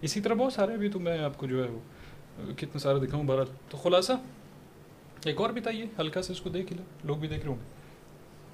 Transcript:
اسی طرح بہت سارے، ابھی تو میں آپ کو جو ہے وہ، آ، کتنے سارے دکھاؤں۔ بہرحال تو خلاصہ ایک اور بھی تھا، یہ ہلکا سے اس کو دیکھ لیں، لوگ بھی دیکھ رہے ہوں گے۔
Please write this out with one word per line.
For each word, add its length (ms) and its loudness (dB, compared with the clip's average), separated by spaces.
اسی 200 0
طرح 140 4
بہت 180 4
سارے، 200 4
ابھی 160 2
تو 120 -2
میں 180 2
آپ 200 0
کو 80 -4
جو 180 2
ہے 40 0
وہ، 100 -6
آ، 800 -12
کتنے 220 -6
سارے 280 4
دکھاؤں۔ 160 0
بہرحال 240 4
تو 80 -10
خلاصہ 360 6
ایک 160 2
اور 100 4
بھی 100 -4
تھا، 100 -2
یہ 140 -4
ہلکا 240 0
سے 100 -4
اس 80 -8
کو 100 -6
دیکھ 220 -2
لیں، 120 -8
لوگ 120 0
بھی 120 -2
دیکھ 120 -4
رہے 80 -4
ہوں 80 0
گے۔ 220 -12